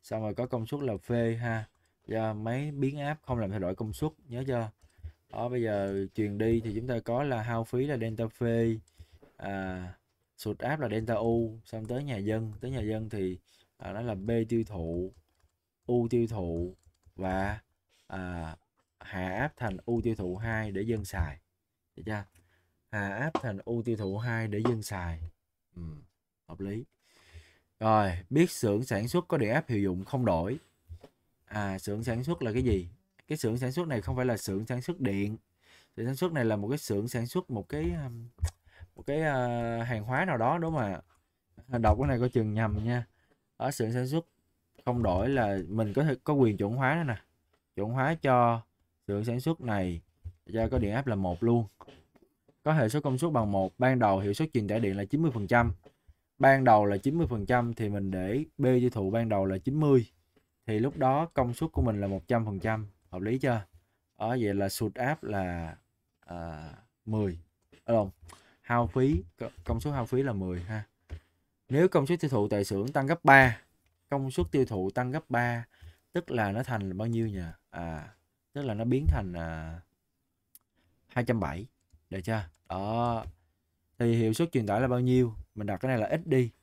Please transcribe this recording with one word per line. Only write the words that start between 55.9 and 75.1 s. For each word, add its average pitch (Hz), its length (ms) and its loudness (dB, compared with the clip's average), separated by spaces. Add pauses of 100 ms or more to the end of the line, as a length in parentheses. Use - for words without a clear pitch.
Ban 135 260 8
đầu 107 220 10
là 101 100 2
chín 135 220 0
mươi 165 80 4
phần 104 200 -2
trăm 120 280 2
thì 110 140 -2
mình 98 220 -2
để 95 340 -2 (140)
B 139 60 2
tiêu 123 260 6
thụ 98 200 0
ban 113 180 2
đầu 98 180 2
là 95 120 0
chín 143 220 0
mươi. 135 260 8 (600)
Thì 107 120 0
lúc 139 180 0
đó 143 300 2
công 123 280 0
suất 160 180 -4
của - 100 2
mình 110 180 2
là 101 60 0
một 98 220 -4
trăm 117 160 2
phần 101 160 -4
trăm. 110 260 -2 (240)
Hợp 90 120 -8
lý 113 160 0
chưa? 123 240 0 (560)
Đó, 107 100 -2
vậy 117 260 2
là 98 140 2
sụt 104 260 -2
áp 131 300 -2
là, 87 520 -4 (440)
à, 82 520 -12 (320)
mười. 104 340 -2 (460)
Ờ, 117 100 0
không. 101 160 2 (500)
Hao 120 260 0
phí, 143 360 2 (160)
co-, - 120 -8 (140)
công 117 160 -2
suất 147 140 -4
hao 123 120 -2
phí 127 160 0
là 135 100 0
mười 92 280 -4
ha. 104 240 -8 (840)
Nếu 156 200 4
công 165 180 2
suất 175 140 0
tiêu 147 100 -2
thụ 107 180 2
tại 101 160 2
xưởng 107 280 -2
tăng 135 140 0
gấp 165 180 -2
ba, 135 360 10 (480)
công 135 220 -2
suất 175 200 0
tiêu 135 140 4
thụ 95 260 -2
tăng 127 200 -2